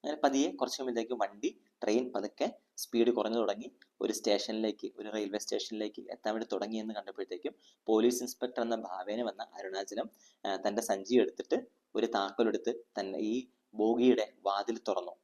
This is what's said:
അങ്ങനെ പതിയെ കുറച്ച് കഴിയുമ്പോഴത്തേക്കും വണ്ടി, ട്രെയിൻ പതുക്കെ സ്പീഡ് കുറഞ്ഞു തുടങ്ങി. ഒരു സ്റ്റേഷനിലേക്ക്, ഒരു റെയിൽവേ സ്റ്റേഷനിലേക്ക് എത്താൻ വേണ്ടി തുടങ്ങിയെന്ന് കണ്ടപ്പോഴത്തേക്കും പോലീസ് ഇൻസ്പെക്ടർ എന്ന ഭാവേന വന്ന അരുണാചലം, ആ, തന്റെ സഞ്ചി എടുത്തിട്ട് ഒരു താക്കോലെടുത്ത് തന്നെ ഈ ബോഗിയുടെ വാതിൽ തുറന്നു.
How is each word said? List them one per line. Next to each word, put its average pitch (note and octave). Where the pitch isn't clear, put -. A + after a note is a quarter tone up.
അങ്ങനെ D3+
പതിയെ C#3
കുറച്ച് -
കഴിയുമ്പോഴത്തേക്കും A#2+
വണ്ടി, A2
ട്രെയിൻ A#2+
പതുക്കെ G#2
സ്പീഡ് A#2
കുറഞ്ഞു G#2+
തുടങ്ങി. G#2
ഒരു G#2+
സ്റ്റേഷനിലേക്ക്, G#2+
ഒരു G#2+
റെയിൽവേ G#2
സ്റ്റേഷനിലേക്ക് G#2+
എത്താൻ -
വേണ്ടി A2+
തുടങ്ങിയെന്ന് A2
കണ്ടപ്പോഴത്തേക്കും G2
പോലീസ് A#2+
ഇൻസ്പെക്ടർ B2
എന്ന A2+
ഭാവേന G2
വന്ന G#2+
അരുണാചലം, G2+
ആ, G2+
തന്റെ G#2
സഞ്ചി G2+
എടുത്തിട്ട് -
ഒരു A2
താക്കോലെടുത്ത് A2
തന്നെ G2
ഈ G#2+
ബോഗിയുടെ A2+
വാതിൽ G2+
തുറന്നു. F2+